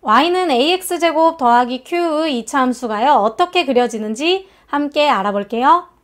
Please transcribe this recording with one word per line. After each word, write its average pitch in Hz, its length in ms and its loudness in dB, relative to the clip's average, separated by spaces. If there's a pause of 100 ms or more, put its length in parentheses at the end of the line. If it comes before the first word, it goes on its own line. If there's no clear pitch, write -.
Y는 330 520 0
에이엑스 339 480 0
제곱 320 380 2
더하기 247 440 0
Q의 320 560 -2
이차함수가요. 247 760 0
어떻게 349 520 0
그려지는지 247 800 -2 (180)
함께 294 440 -2
알아볼게요. 226 800 0 (160)